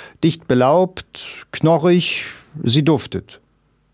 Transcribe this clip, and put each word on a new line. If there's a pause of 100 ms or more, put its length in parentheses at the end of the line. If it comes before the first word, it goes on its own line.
(220)
dicht
belaubt, (240)
knorrig, (380)
sie
duftet. (540)